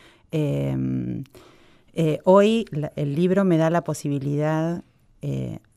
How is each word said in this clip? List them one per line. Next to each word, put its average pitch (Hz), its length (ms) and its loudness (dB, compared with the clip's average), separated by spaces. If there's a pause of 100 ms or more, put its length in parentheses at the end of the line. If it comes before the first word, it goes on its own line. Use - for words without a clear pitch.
(320)
Eh, 135 920 -2 (720)
eh, 160 280 0
hoy 202 460 4
la, 147 260 -6
el 143 200 -2
libro 185 300 2
me 175 120 4
da 160 140 2
la 170 120 0
posibilidad, 151 1000 -2 (400)
eh, 131 340 -6 (180)